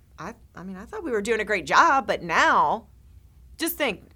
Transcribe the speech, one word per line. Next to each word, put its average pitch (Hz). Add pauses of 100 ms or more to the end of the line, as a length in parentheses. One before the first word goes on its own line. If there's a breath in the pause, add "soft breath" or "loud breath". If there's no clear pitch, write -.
(180)
I, 170 (220)
I 165
mean, 190
I 202
thought 403
we 302
were 214
doing 220
a 208
great 185
job, 269
but 170
now 190 (760)
just 330
think, 247